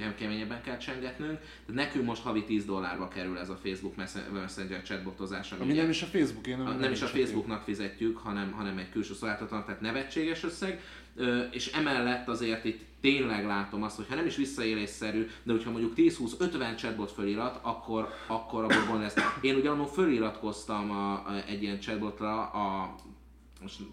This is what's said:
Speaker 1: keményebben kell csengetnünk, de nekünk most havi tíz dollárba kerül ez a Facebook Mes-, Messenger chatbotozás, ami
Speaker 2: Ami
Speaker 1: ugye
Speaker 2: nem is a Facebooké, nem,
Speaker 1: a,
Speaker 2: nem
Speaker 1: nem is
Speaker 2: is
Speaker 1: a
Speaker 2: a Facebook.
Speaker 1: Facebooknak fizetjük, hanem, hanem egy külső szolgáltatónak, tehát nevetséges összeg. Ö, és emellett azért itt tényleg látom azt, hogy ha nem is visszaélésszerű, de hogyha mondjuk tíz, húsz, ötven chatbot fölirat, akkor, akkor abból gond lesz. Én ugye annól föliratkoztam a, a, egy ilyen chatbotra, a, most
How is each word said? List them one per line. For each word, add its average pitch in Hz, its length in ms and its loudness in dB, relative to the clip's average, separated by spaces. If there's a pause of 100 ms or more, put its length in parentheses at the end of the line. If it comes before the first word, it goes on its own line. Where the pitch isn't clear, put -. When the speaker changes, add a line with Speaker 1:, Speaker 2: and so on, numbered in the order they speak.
(180)
Speaker 1:
keményebben 107 440 -4
kell 127 140 -6
csengetnünk, 135 600 -6 (280)
de 107 60 -8
nekünk 139 320 2
most 117 180 0
havi 107 220 0
tíz 104 200 2
dollárba 92 440 -2
kerül 92 300 -4
ez 90 100 -6
a 92 140 -6
Facebook 95 340 -4
Mes-, 95 360 -6
Messenger 92 500 -4
chatbotozás, 92 720 -6
ami 92 80 -4
Speaker 2:
Ami 127 100 2
Speaker 1:
ugye 151 100 6
Speaker 2:
nem 165 100 6
is 160 120 2
a 175 40 -4
Facebooké, 135 440 2
nem, 127 160 -2
Speaker 1:
a, - 20 0
Speaker 2:
nem 131 100 0
Speaker 1:
nem 131 120 4
is 123 60 0
Speaker 2:
is - 60 -2
Speaker 1:
a 127 40 0
Speaker 2:
a - 20 2
Facebook. 131 260 4
Speaker 1:
Facebooknak 107 280 0
fizetjük, 107 560 0
hanem, 101 340 -2
hanem 101 260 -2
egy 92 120 -6
külső 101 240 -2
szolgáltatónak, 107 520 -2
tehát 98 140 -6
nevetséges 135 640 0
összeg. 180 380 -4 (340)
Ö, 123 240 4
és 123 320 -4
emellett 127 560 2
azért 113 360 0
itt 110 160 0 (200)
tényleg 123 460 4
látom 101 360 0
azt, 107 140 -4
hogy 104 120 -6
ha 131 60 -4
nem 160 120 2
is 139 100 0
visszaélésszerű, 110 920 0 (160)
de 120 100 2
hogyha 113 180 4
mondjuk 113 240 0
tíz, 165 220 8
húsz, 120 220 -4
ötven 135 380 0
chatbot 104 340 -2
fölirat, 107 520 0
akkor, 110 460 0 (180)
akkor 110 380 0
abból 110 240 6
gond 113 120 2
lesz. 104 160 -2 (240)
Én 135 160 4
ugye 139 140 4
annól 147 160 2
föliratkoztam 110 1040 2
a, 101 220 2
a, 98 340 -2
egy 101 160 -4
ilyen 101 180 -2
chatbotra, 107 720 -2
a, 98 440 -2 (640)
most 95 180 -12 (140)